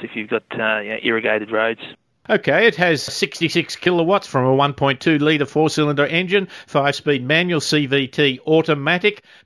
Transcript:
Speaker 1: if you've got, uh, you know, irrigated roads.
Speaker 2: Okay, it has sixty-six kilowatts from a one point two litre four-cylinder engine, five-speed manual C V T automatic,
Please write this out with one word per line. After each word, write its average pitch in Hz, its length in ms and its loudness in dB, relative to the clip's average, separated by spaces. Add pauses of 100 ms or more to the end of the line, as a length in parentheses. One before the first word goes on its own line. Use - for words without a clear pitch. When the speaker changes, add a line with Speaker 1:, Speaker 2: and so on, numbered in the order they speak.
Speaker 1:
if 117 120 -14
you've 107 140 -8
got, 113 220 -2
uh, 110 280 -2
you 104 120 -8
know, 110 100 -6
irrigated 110 500 -2
roads. 113 300 -2 (480)
Speaker 2:
Okay, 202 380 2
it - 80 2
has 165 260 2
sixty-six - 760 -4
kilowatts 175 520 0
from 127 180 0
a 131 80 4
one 139 220 2
point 139 260 -2
two 160 160 2
litre 147 300 2
four-cylinder 147 580 0
engine, 180 420 0 (200)
five-speed 143 580 0
manual 165 340 0
C 147 280 0
V 135 200 0
T 135 380 0
automatic, 160 800 0 (220)